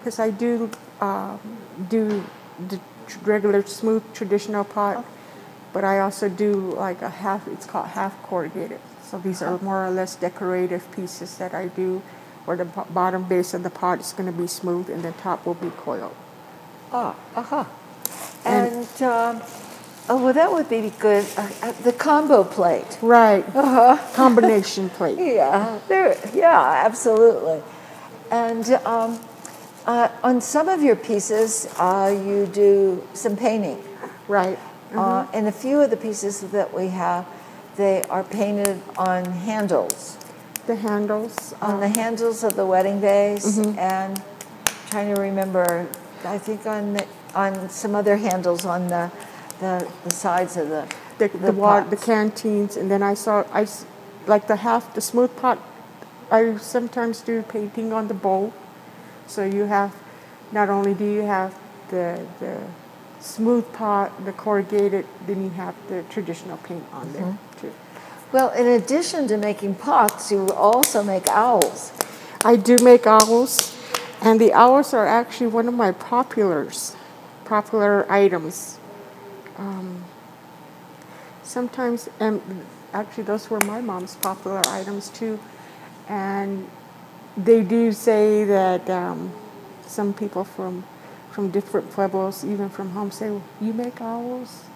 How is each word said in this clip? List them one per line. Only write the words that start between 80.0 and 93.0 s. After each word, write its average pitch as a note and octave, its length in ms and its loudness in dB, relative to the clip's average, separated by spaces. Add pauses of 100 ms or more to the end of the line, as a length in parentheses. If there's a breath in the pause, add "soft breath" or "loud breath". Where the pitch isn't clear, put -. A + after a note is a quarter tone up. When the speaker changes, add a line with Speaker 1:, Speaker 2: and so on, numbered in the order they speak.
Speaker 1:
sometimes, A#3+ 640 -6 (100)
and G#3+ 220 0 (520)
actually G#3 300 -8
those G#3 260 -4
were A3 160 -2
my G#3 160 -8
mom's F#3 340 -8
popular F#3+ 520 -6
items G3 420 -6
too, A3 300 -8 (680 loud breath)
and G3 600 -4 (680)
they A3 240 6
do A3+ 300 4
say G#3+ 540 4
that, F#3+ 440 2
um, F3+ 420 -4 (540)
some G3+ 280 -4
people G3+ 300 -6
from, F#3 400 -10 (480 loud breath)
from G3 200 -2
different G3+ 400 -2
pueblos, F#3+ 540 -2
even G3 240 -4
from G3 220 -10
home, G3+ 200 -6